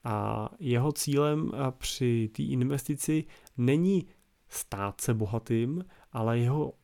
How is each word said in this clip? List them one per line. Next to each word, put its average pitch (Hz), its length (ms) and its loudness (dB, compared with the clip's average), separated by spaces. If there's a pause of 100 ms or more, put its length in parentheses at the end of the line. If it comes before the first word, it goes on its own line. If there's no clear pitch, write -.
A 107 460 -2 (100)
jeho 131 320 2
cílem, 147 600 2
eh, 113 40 -8 (200)
při 117 560 0
té - 100 -4
investici 139 800 0 (340)
není 160 500 4 (420)
stát - 520 -6
se 123 120 2
bohatým, 113 720 -2 (260)
ale 117 280 0
jeho 135 340 0 (100)